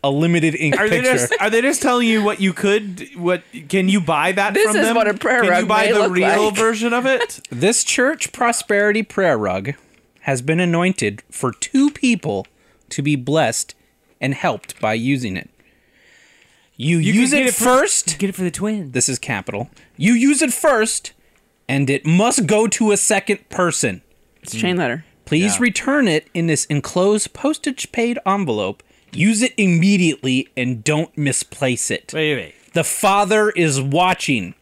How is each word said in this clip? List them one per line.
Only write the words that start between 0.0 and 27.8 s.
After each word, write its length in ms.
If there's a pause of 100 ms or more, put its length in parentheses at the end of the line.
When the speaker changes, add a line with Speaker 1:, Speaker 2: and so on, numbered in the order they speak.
Speaker 1:
a 80
limited 420
ink 240
Speaker 2:
Are 100
they 140
Speaker 1:
picture. 120
Speaker 2:
just, 280
are 80
they 140
just 180
telling 260
you 160
what 160
you 140
could, 640
what, 260 (280)
can 200
you 100
buy 340
that 200
Speaker 3:
This 140
Speaker 2:
from 80
Speaker 3:
is 100
Speaker 2:
them? 100
Speaker 3:
what 120
a 80
prayer 260
Speaker 2:
Can 80
Speaker 3:
rug 140
Speaker 2:
you 40
buy 200
Speaker 3:
may 60
Speaker 2:
the 80
Speaker 3:
look 100
Speaker 2:
real 340
Speaker 3:
like. 100
Speaker 2:
version 380
of 140
it? 320 (100)
Speaker 1:
This 340
church 480
prosperity 680
prayer 340
rug 360 (500)
has 220
been 160
anointed 720
for 220
two 360
people 560 (440)
to 120
be 140
blessed 580 (480)
and 140
helped 440
by 140
using 420
it. 140 (1300)
You 240
Speaker 4:
You 140
Speaker 1:
use 180
Speaker 4:
could 80
Speaker 1:
it 60
Speaker 4:
get 40
it 60
for 80
Speaker 1:
first. 560
Speaker 4:
get 100
it 60
for 80
the 80
twins. 400
Speaker 1:
This 180
is 80
capital. 520 (280)
You 160
use 300
it 100
first, 600 (540)
and 220
it 160
must 400
go 220
to 240
a 60
second 520
person. 520 (420)
Speaker 3:
It's 100
a 60
chain 180
letter. 260 (220)
Speaker 1:
Please 300
Speaker 2:
Yeah. 80
Speaker 1:
return 440
it 260
in 140
this 180
enclosed 680
postage-paid 920